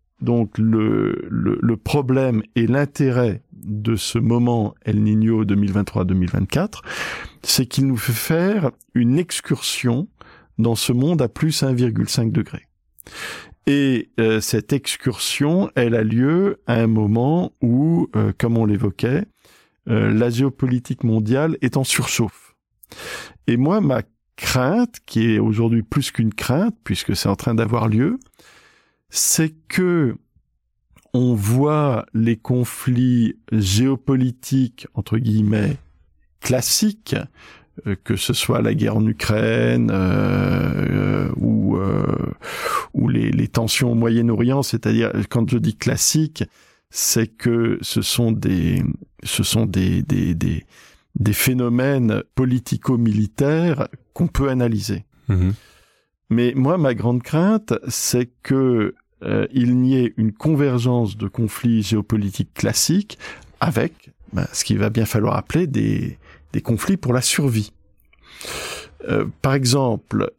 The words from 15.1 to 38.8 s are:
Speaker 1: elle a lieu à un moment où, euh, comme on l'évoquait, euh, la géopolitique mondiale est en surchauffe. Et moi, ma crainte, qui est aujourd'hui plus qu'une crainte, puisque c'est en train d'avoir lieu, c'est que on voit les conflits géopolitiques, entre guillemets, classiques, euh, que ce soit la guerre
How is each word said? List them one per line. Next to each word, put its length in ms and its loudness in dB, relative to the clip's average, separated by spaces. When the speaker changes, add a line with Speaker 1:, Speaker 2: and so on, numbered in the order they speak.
Speaker 1:
elle 200 2
a 100 2
lieu 600 2
à 80 0
un 120 2
moment 760 2
où, 560 2
euh, 220 2
comme 180 2
on 80 2
l'évoquait, 640 0
euh, 240 2
la 180 2
géopolitique 760 -2
mondiale 560 0
est 160 0
en 80 0
surchauffe. 680 -4
Et 100 2
moi, 240 2
ma 220 0
crainte, 680 0
qui 280 2
est 40 2
aujourd'hui 440 2
plus 300 -4
qu'une 200 0
crainte, 520 -2
puisque 320 -4
c'est 120 -2
en 80 0
train 180 -2
d'avoir 340 0
lieu, 300 2
c'est 460 0
que 480 0
on 180 2
voit 800 2
les 240 2
conflits 1000 0
géopolitiques, 1400 0
entre 240 -2
guillemets, 580 2
classiques, 760 -2
euh, 160 -2
que 140 -2
ce 160 -2
soit 280 0
la 140 2
guerre 220 0